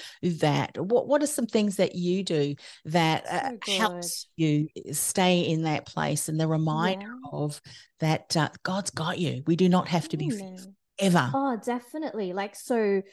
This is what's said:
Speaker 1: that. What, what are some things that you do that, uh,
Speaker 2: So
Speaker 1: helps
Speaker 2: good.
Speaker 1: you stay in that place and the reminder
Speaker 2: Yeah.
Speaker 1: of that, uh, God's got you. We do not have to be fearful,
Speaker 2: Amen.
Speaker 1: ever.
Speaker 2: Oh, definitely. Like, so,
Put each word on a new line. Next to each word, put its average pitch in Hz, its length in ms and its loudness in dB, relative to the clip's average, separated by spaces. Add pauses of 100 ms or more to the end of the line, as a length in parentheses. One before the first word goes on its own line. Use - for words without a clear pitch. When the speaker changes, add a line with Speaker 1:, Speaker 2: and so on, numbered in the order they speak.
(220)
Speaker 1:
that. 151 560 0
What, 202 300 2
what 285 140 4
are 302 40 2
some 262 200 -2
things 208 300 2
that - 180 2
you 180 280 0
do 147 320 0 (300)
that, 160 420 2
uh, - 240 -2 (140)
Speaker 2:
So 196 140 -2
Speaker 1:
helps 175 480 -2 (120)
Speaker 2:
good. 165 60 2
Speaker 1:
you 151 240 2 (240)
stay 180 480 2
in 160 220 0
that 156 240 -2
place 151 420 -2
and 156 100 -2
the 160 100 2
reminder 160 520 0
Speaker 2:
Yeah. 247 320 -14
Speaker 1:
of 147 280 -4 (400)
that, - 360 0
uh, 151 140 2 (120)
God's 190 280 -4
got 160 280 -4
you. 131 280 -2
We 165 100 2
do 185 120 4
not 180 200 4
have 165 200 0
to - 80 -6
be 127 120 -2
fearful, 202 180 -4
Speaker 2:
Amen. 185 300 -18 (220)
Speaker 1:
ever. 175 340 4
Speaker 2:
Oh, 269 320 0
definitely. 240 680 -6
Like, 196 220 -4
so, 208 480 0 (100)